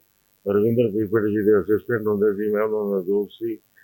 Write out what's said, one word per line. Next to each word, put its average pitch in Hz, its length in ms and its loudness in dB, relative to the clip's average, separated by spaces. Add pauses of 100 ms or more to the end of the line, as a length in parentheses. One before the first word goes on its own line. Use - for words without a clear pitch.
(540)
ਰਵਿੰਦਰ 113 380 2
ਪੀਪੜ 107 360 -2
ਜੀ 107 160 0
ਦੇ 104 160 4
ਅਸਿਸਟੈਂਟ 107 480 -2
ਹੁੰਦੇ 104 280 2
ਸੀ, 104 160 -4
ਮੈਂ 104 100 0
ਉਹਨਾਂ 107 380 -2
ਦਾ 87 60 -6
ਦੋਸਤ 101 260 -2
ਸੀ। 113 260 -10 (260)